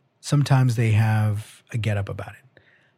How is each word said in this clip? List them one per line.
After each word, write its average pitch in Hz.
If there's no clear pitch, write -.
sometimes 131
they 113
have 107
a 123
get 107
up 98
about 101
it. -